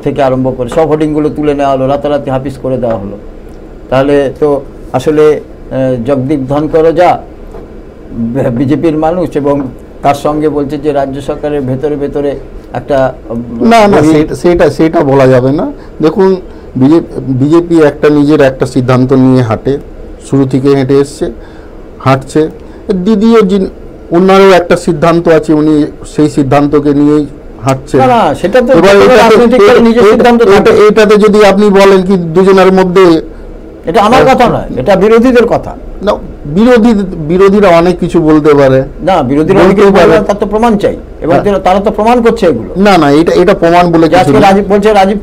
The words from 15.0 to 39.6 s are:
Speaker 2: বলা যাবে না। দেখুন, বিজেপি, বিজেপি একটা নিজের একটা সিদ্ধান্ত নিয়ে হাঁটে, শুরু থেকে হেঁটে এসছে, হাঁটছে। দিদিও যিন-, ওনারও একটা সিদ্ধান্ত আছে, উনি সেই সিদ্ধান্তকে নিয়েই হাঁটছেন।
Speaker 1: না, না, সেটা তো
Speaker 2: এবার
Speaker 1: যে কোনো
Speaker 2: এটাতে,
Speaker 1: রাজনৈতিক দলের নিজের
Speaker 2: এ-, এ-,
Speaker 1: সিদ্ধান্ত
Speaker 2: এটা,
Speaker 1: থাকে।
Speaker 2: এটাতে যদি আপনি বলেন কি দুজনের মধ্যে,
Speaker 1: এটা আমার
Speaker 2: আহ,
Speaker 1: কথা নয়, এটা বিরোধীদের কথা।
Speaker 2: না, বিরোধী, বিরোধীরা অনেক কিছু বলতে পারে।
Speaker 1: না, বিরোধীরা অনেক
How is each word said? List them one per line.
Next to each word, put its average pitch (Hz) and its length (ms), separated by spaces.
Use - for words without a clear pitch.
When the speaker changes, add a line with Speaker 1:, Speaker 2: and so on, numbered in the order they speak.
Speaker 2:
বলা 135 260
যাবে 131 260
না। 220 200
দেখুন, 190 340
বিজেপি, 139 440
বিজেপি 156 640
একটা 143 260
নিজের 147 320
একটা 135 260
সিদ্ধান্ত 127 460
নিয়ে 131 300
হাঁটে, 117 360
শুরু 135 160
থেকে 139 280
হেঁটে 139 200
এসছে, 139 380
হাঁটছে। 135 500
দিদিও 226 360
যিন-, 190 280
ওনারও 190 400
একটা 175 260
সিদ্ধান্ত 170 520
আছে, 156 240
উনি 151 340
সেই 151 240
সিদ্ধান্তকে 143 640
নিয়েই 147 320
হাঁটছেন। 131 380
Speaker 1:
না, 262 60
না, 214 280
সেটা 202 260
তো 247 120
Speaker 2:
এবার 170 100
Speaker 1:
যে 190 60
কোনো 196 160
Speaker 2:
এটাতে, 208 120
Speaker 1:
রাজনৈতিক 226 440
দলের 233 220
নিজের 226 200
Speaker 2:
এ-, 196 40
এ-, 220 60
Speaker 1:
সিদ্ধান্ত 233 300
Speaker 2:
এটা, 202 140
Speaker 1:
থাকে। 214 140
Speaker 2:
এটাতে 214 460
যদি 208 280
আপনি 196 260
বলেন 196 320
কি 190 140
দুজনের 185 560
মধ্যে, 180 500
Speaker 1:
এটা 170 160
আমার 247 260
Speaker 2:
আহ, 262 60
Speaker 1:
কথা 233 140
নয়, 117 320
এটা 190 160
বিরোধীদের 226 500
কথা। 156 300
Speaker 2:
না, 202 100
বিরোধী, 226 480
বিরোধীরা 190 520
অনেক 175 300
কিছু 170 240
বলতে 151 320
পারে। 135 300
Speaker 1:
না, 170 200
বিরোধীরা 151 320
অনেক 180 160